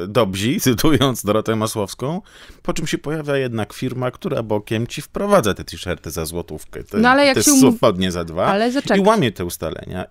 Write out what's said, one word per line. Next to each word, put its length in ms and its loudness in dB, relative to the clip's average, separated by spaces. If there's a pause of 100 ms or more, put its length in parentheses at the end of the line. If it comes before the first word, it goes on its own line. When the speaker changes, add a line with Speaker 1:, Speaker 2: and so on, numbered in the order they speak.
Speaker 1:
e, 40 -4
dobrzy, 540 0
<laughs> 80 0
cytując 560 2
Dorotę 300 2
Masłowską, 640 -4 (420)
po 100 -2
czym 140 -4
się 100 -2
pojawia 400 -4
jednak 360 -4
firma, 380 -4
która 320 -4
bokiem 440 -2
ci 140 -10
wprowadza 520 2
te 100 -8
t-shirty 480 -8
za 140 -4
złotówkę, 580 -10
te, 140 -6
Speaker 2:
No, 120 4
ale 160 4
jak 100 4
Speaker 1:
te 80 2
Speaker 2:
się 80 4
umów- 260 6
Speaker 1:
spodnie 340 2
za 120 -4
dwa 220 -2
Speaker 2:
Ale 260 2
zaczekaj. 280 0
Speaker 1:
i 20 4
łamie 300 4
te 140 -6
ustalenia. 640 -8